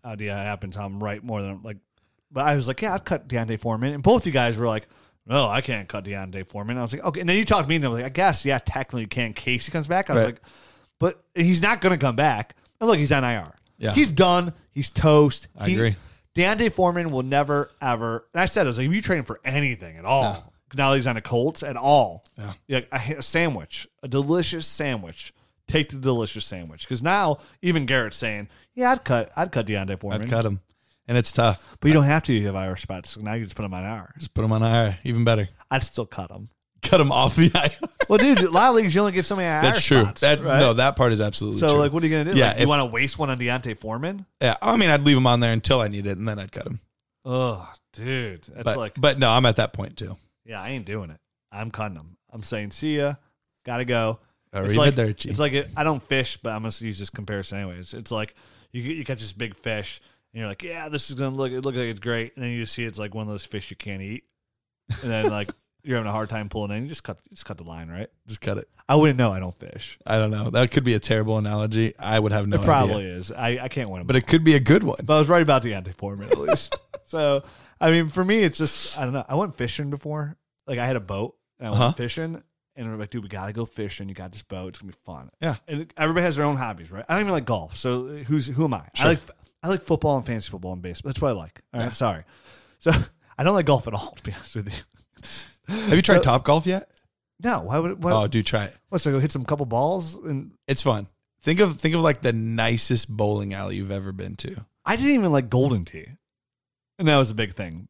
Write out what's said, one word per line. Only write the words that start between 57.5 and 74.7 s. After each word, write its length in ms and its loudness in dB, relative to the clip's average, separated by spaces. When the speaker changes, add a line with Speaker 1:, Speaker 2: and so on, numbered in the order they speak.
Speaker 1:
anyways. 360 -12
It's 160 -12
like 240 -6
you, 120 -10
you 220 -8
catch 160 -8
this 120 -10
big 240 -10
fish, 440 -8
and 60 -12
you're 80 -6
like, 140 -10
"Yeah, 260 -12
this 220 -6
is 60 -12
gonna 200 -4
look, 160 -4
it 100 -6
looks 160 -4
like 80 -2
it's 140 -8
great." 360 -6
And 80 -10
then 60 -4
you 100 -6
just 140 -8
see 100 -6
it's 140 -10
like 160 -10
one 80 -8
of 60 -8
those 180 -10
fish 240 -12
you 60 -18
can't 260 -12
eat, 220 -12
and 80 -4
then, 200 0
like, 200 -6
<laughs> 180 -20
you're 120 -2
having 120 -2
a 40 -4
hard 160 -4
time 200 -8
pulling 280 -6
in. 80 -6
You 40 -12
just 160 -12
cut, 140 -12
just 140 -18
cut 140 -14
the 60 -18
line, 240 -14
right? 200 -12
Speaker 2:
Just 140 -14
cut 180 -4
it. 100 -14
Speaker 1:
I 80 6
wouldn't 220 6
know. 140 2
I 80 -4
don't 180 -10
fish. 480 -16
Speaker 2:
I 120 2
don't 120 2
know. 200 -4
That 200 4
could 140 2
be 100 4
a 60 2
terrible 380 0
analogy. 600 0
I 200 0
would 140 2
have 160 0
no 120 2
Speaker 1:
It 40 -6
probably 400 4
Speaker 2:
idea. 120 -8
Speaker 1:
is. 160 -10
I, 300 -2
I 60 -8
can't 220 -6
win 100 -8
'em 60 -8
Speaker 2:
But 100 4
it 80 4
Speaker 1:
all. 40 -12
Speaker 2:
could 160 6
be 100 8
a 60 6
good 220 6